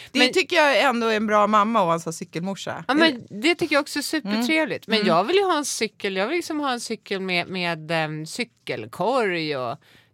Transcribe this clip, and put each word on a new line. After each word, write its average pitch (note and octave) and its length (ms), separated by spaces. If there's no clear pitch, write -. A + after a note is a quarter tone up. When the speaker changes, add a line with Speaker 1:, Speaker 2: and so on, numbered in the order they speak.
Speaker 1:
Det C4 60
Speaker 2:
Men B3+ 140
Speaker 1:
tycker F4 240
jag C#4 260
ändå A#3+ 240
är A3 100
en G#3+ 100
bra G#3 200
mamma G#3+ 360
och E3 100
alltså E3 200
cykelmorsa. F3+ 760
Speaker 2:
Ja, C4 60
men D4+ 360
det G#3+ 240
tycker D#4 200
jag C#4 80
också - 160
är C4+ 40
supertrevligt. B3 840
Speaker 1:
Mm. A3 100
Speaker 2:
Men G#3 80
Speaker 1:
Mm. E3 100
Speaker 2:
jag F#3 80
vill F4 120
ju G4+ 80
ha F4+ 140
en G3 60
cykel. G#3 520
Jag F#3+ 100
vill D#4+ 100
liksom D#4+ 240
ha C#4 120
en A#3+ 80
cykel G#3 400
med, F#3 280
med, E3+ 420
ehm, D#3 360
cykelkorg E3+ 1300
och B2+ 220